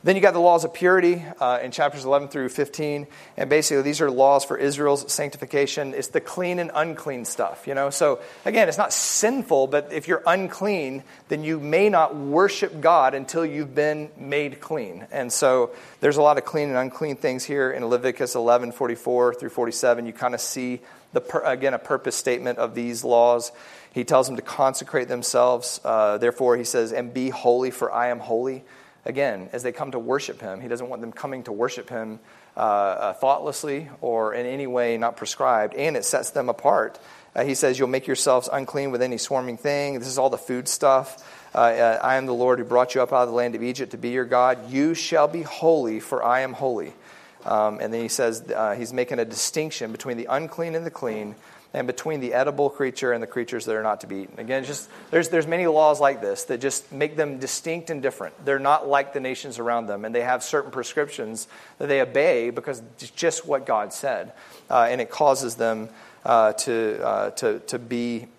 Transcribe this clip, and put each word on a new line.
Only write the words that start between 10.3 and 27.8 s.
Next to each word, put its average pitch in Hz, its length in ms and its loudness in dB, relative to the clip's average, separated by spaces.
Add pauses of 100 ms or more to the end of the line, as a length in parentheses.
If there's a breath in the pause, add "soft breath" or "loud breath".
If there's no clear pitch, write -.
then 156 160 -4
you 156 160 -2
may 170 300 4
not 156 260 4
worship 160 640 0
God 147 320 6
until 139 320 -4
you've 147 300 -6
been 151 420 0
made 139 440 -4
clean. 110 520 -8
And 127 180 -4
so 127 420 4 (280 loud breath)
there's 143 160 4
a 151 60 4
lot 147 160 8
of 131 80 -6
clean 147 240 -2
and 127 80 0
unclean 135 380 -4
things 127 280 -2
here 139 260 0
in 127 140 -4
Leviticus 123 500 0
eleven 120 380 4
forty-four 123 640 0
through 127 160 -10
forty-seven. 120 560 0
You 110 80 -10
kinda 123 240 -2
see, 123 420 -6 (320 loud breath)
the 123 80 2
pur-, - 240 -4
again, 131 300 0
a 117 40 -4
purpose 135 380 -2
statement 123 420 -2
of 117 160 -2
these 117 300 -6
laws. 120 480 4 (400 loud breath)
He 131 120 -4
tells 131 240 4
them 127 80 -6
to 113 60 -8
consecrate 131 680 -2
themselves. 123 760 2
Uh, 107 320 2
therefore, 120 400 2
he 120 80 -6
says, 113 260 0
"And 123 220 -6
be 131 160 -2
holy, 127 420 2
for 123 220 -4